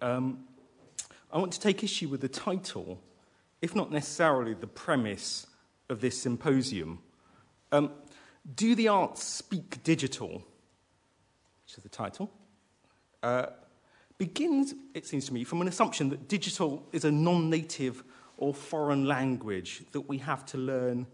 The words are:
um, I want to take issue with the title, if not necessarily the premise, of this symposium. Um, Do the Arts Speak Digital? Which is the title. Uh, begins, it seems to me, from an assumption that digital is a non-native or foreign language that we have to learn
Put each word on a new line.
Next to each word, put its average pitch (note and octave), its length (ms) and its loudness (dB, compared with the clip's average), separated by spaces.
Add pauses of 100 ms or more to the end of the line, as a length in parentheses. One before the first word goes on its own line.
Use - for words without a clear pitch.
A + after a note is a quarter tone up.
um, B2+ 380 0 (880)
I D#3 100 0
want F#3 120 0
to - 80 -8
take G#3 240 2
issue G3 240 -2
with C3+ 140 -4
the C3+ 80 -2
title, G#2+ 720 -6 (600)
if E3 140 -2
not G3+ 160 0
necessarily C#3+ 600 2
the G#2+ 120 -12
premise, A2 800 -2 (440)
of A#2+ 100 -6
this A#2+ 180 -2
symposium. A#2 800 0 (760)
Um, D3 180 4 (640)
Do A3+ 200 4
the A3 120 4
Arts F#3+ 340 4
Speak - 640 -6
Digital? B2+ 580 0 (1200)
Which - 100 -20
is - 80 -20
the G#2 60 -18
title. A2+ 420 -8 (880)
Uh, B2 260 0 (720)
begins, C#4 560 2 (200)
it - 120 -10
seems C3+ 200 -2
to C3+ 80 -8
me, A#2+ 100 -2
from E3+ 160 -2
an F3+ 80 2
assumption F3+ 440 2
that - 180 -8
digital E3+ 640 0
is D#3+ 100 -2
a D#3 80 6
non-native D#3+ 960 2 (320)
or C#3 160 0
foreign C#3+ 500 2
language B2 880 0
that C#3 160 -6
we C#3 120 -4
have C3+ 260 -4
to - 120 -8
learn B2+ 560 0